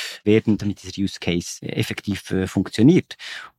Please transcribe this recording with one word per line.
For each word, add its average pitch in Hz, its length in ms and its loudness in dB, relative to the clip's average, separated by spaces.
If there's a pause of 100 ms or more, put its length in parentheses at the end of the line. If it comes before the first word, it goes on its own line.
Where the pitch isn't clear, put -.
(240)
werden, 107 340 4
damit 101 240 -4
dieser 95 180 -10
Use 98 200 -4
Case - 420 -4
effektiv, - 680 -6
äh, 95 140 0
funktioniert. 117 680 2 (420)